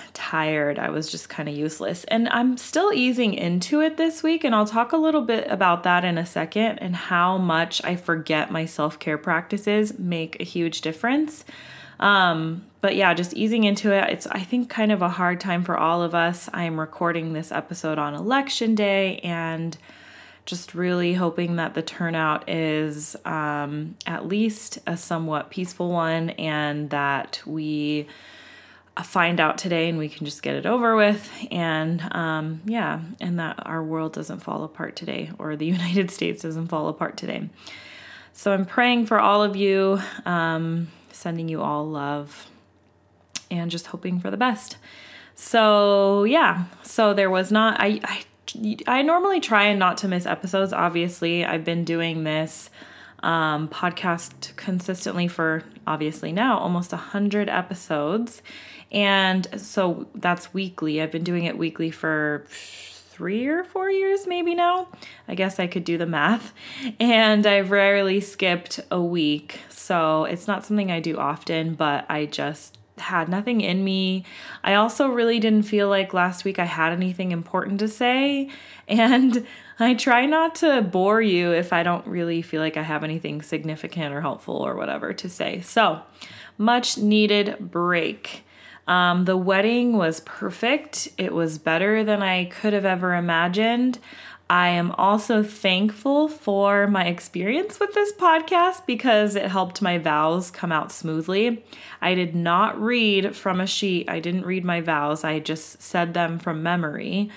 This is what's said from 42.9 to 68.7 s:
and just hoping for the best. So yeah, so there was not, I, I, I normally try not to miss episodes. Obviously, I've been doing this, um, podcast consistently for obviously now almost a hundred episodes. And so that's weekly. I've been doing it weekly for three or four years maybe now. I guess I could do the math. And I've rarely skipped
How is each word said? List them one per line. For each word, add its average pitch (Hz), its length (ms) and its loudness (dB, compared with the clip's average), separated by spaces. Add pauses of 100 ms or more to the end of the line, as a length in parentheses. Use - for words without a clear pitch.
and 170 200 -4
just 170 160 -8
hoping 180 320 -6
for 190 140 -6
the 202 40 -4
best. 233 420 -2 (580)
So 202 880 6
yeah, 214 400 4 (180)
so 214 320 2
there 190 160 4
was 185 220 0
not, 220 260 4
I, 214 240 2
I, - 220 -8 (640)
I 262 140 2
normally 359 360 2
try 208 360 4
not 185 240 2
to 202 100 -2
miss 180 180 0
episodes. 190 460 -2
Obviously, 170 720 0
I've 165 200 -2
been 170 200 -2
doing 165 400 -2
this, 156 440 -4 (540)
um, 156 460 0
podcast - 880 -6
consistently 180 720 -4
for 160 340 -2 (240)
obviously 156 460 -4
now 175 260 2
almost 175 340 -2
a 180 40 -4
hundred 202 520 -2
episodes. 180 920 -4 (480)
And 190 560 2 (140)
so - 560 -2
that's 175 360 -2
weekly. 180 480 -4
I've 160 120 -4
been 165 120 -4
doing 175 200 -2
it 165 120 -4
weekly 160 360 -4
for 151 560 -2
three - 1000 -8
or 320 160 0
four 381 260 -4
years 392 380 0
maybe 349 300 -2
now. 359 320 2 (400)
I - 80 -8
guess 190 240 0
I 180 80 0
could 175 160 -6
do 170 120 0
the 165 100 -2
math. 165 460 0 (460)
And 220 480 6
I've 196 240 4
rarely 196 500 4
skipped 180 600 -2 (100)